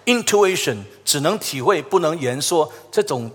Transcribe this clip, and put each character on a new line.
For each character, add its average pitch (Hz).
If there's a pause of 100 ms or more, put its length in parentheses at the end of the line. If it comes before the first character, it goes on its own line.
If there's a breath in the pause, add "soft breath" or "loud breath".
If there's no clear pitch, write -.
intuition， 190 (200 loud breath)
只 147
能 180
体 -
会 156
不 185
能 165
言 127
说， 156 (200 loud breath)
这 214
种 120